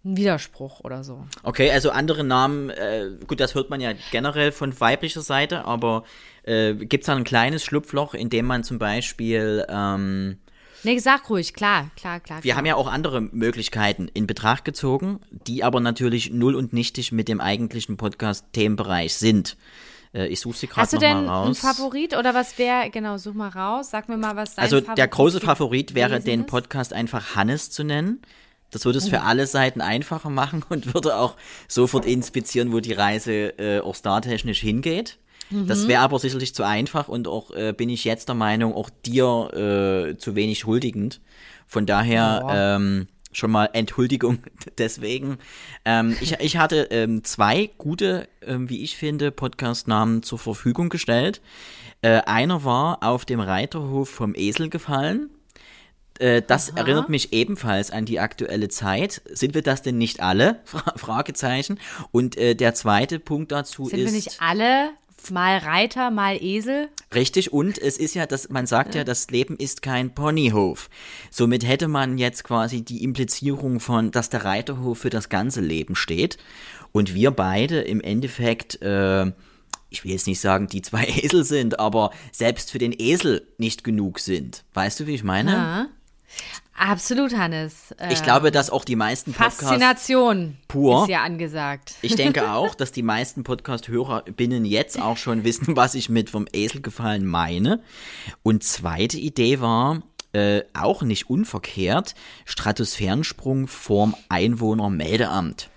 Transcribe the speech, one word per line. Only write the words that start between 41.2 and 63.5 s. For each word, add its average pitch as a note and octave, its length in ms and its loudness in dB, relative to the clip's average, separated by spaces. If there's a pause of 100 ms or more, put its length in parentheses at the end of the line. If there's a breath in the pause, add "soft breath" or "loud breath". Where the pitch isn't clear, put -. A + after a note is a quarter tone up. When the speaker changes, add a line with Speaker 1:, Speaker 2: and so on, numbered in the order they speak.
Speaker 2:
Von G#2 180 0
daher, A2 600 4
Speaker 1:
Ja. G2+ 280 2
Speaker 2:
ähm, G2 300 0 (240)
schon A2 220 -2
mal G#2+ 200 4
Enthuldigung B2 680 2 (200)
<laughs> - 200 -16
deswegen. B2 600 -4 (460 loud breath)
Ähm, A2+ 360 2
ich, D3+ 200 -2
ich D3+ 160 0
hatte, D#3 340 2
ähm, A2+ 320 0
zwei B2+ 560 2
gute, F3+ 500 -2 (160)
ähm, B2+ 240 -4
wie B2+ 140 -6
ich - 140 -8
finde, D3 340 -2
Podcast-Namen A2+ 960 0
zur - 160 -6
Verfügung B2 480 0
gestellt. D#3+ 520 0 (640 loud breath)
Äh, A2+ 240 6
einer C#3+ 380 2
war C#3 400 2
auf B2 200 0
dem B2 140 -2
Reiterhof C3+ 720 -2
vom G#2 240 -4
Esel G#2+ 340 -2
gefallen. D#3+ 600 -2 (880 loud breath)
Äh, A#2+ 240 6
das - 300 0
Speaker 1:
Aha. D#3+ 80 -4
Speaker 2:
erinnert D3 280 2
mich D3+ 240 -2
ebenfalls G#2 600 0
an A2 120 -4
die G#2+ 140 -4
aktuelle G#2 500 -2
Zeit. G#2+ 580 -2
Sind - 280 -2
wir D3+ 80 2
das C3+ 200 0
denn B2 160 -2
nicht A#2 220 0
alle? A2 400 4
<laughs> - 40 -20
Fra-, - 320 -6
Fragezeichen. C3+ 840 -4 (320 loud breath)
Und, B2 260 2
äh, A#2+ 200 4
der A#2 180 4
zweite A2+ 460 2
Punkt D3+ 320 -4